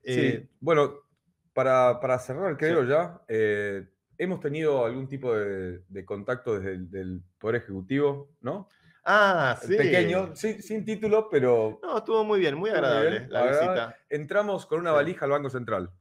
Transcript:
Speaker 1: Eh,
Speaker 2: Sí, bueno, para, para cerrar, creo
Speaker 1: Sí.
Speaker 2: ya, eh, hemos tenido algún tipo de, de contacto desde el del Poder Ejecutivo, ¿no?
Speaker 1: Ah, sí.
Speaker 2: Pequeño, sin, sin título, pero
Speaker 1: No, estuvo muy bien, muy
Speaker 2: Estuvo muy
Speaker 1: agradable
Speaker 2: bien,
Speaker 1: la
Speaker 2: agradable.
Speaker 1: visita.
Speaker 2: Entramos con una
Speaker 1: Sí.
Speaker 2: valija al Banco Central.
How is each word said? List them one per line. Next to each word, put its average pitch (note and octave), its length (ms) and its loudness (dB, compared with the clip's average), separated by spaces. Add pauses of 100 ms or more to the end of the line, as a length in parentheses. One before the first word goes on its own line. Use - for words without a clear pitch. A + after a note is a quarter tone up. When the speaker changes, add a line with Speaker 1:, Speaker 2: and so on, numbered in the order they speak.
Speaker 1:
Eh, B2+ 380 0
Speaker 2:
Sí, - 80 -20 (100)
bueno, D3 340 2 (580)
para, B2+ 480 4
para B2+ 180 0
cerrar, D3 380 -6
creo D#3 260 2
Speaker 1:
Sí. B2 60 0
Speaker 2:
ya, E3+ 400 0
eh, G#2 580 0 (300)
hemos F3+ 240 -4
tenido D3 460 0
algún C3 220 -6
tipo C3+ 260 -2
de, F#2+ 540 -4
de F#2+ 180 -14
contacto G#2+ 520 -4
desde F#2+ 140 -4
el F#2 180 -10
del F#2 320 -8 (160)
Poder A2+ 180 -2
Ejecutivo, C3+ 760 -4 (100)
¿no? F3 280 -8 (400)
Speaker 1:
Ah, F3+ 540 4
sí. F3+ 140 0
Speaker 2:
Pequeño, F3+ 580 2
sin, G#3+ 260 -4
sin G#3+ 240 -6
título, G#3+ 460 0
pero A#2 520 2
Speaker 1:
No, - 160 -4
estuvo A3 260 0
muy G#3 160 2
bien, D3 160 2
muy G3+ 140 -2
Speaker 2:
Estuvo F3 120 2
muy C3+ 100 2
Speaker 1:
agradable A2 280 2
Speaker 2:
bien, A#2+ 120 -12
Speaker 1:
la A#2 80 0
Speaker 2:
agradable. C#3+ 280 4
Speaker 1:
visita. A#2+ 280 -2 (140)
Speaker 2:
Entramos F#3 560 -2
con D#3+ 140 -2
una E3+ 100 -2
Speaker 1:
Sí. D3+ 60 6
Speaker 2:
valija D#3+ 300 0
al C#3 40 0
Banco C#3+ 180 0
Central. G#2+ 420 -4 (100)